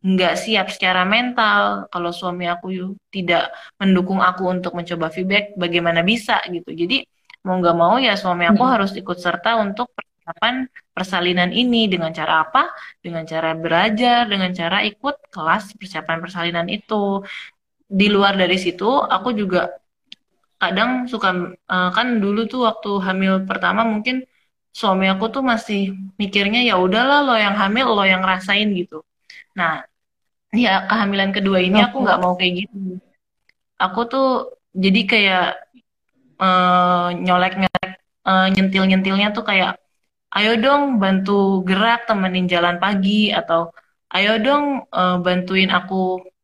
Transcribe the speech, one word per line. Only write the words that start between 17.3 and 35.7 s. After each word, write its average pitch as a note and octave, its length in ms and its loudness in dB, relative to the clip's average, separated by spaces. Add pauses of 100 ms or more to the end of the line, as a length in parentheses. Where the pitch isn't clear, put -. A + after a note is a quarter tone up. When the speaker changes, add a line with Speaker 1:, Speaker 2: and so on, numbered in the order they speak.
Speaker 1:
Di G3 160 4
luar G3 320 4
dari F3+ 160 2
situ, F#3 320 -2
aku B3 480 0
juga F#3 320 -2 (880)
kadang A3+ 480 0
suka, G3+ 240 -2 (240)
eh, F3+ 400 -2
kan A#3+ 260 0
dulu G#3 300 0
tuh B3 160 -2
waktu A3 240 -2 (160)
hamil F#3+ 280 0 (120)
pertama F#3+ 400 -2
mungkin A#3 400 -2 (480)
suami F#3+ 400 0
aku G#3 160 -2
tuh C4+ 160 -4
masih G#3 480 -2 (240)
mikirnya, G3+ 480 0
"Ya A3 160 2
udahlah, A#3+ 400 4
lo C4 160 2
yang G3+ 160 2
hamil, G#3+ 400 0
lo G3+ 80 2
yang F#3+ 240 2
rasain," G3 480 0
gitu. F3 320 -6 (480)
Nah, D#3+ 320 -4 (680)
ya G3 360 2
kehamilan G3 480 0
kedua G3 240 2
ini G3 240 4
aku C4+ 160 -4
Speaker 2:
Oke. - 60 2
Speaker 1:
nggak F#3 160 4
mau F3+ 160 2
kayak F3+ 140 2 (120)
gitu. F#3+ 320 -10 (800)
Aku F#3+ 320 -2
tuh C4+ 180 0 (460)
jadi F#3+ 320 2
kayak, G3 420 2 (920)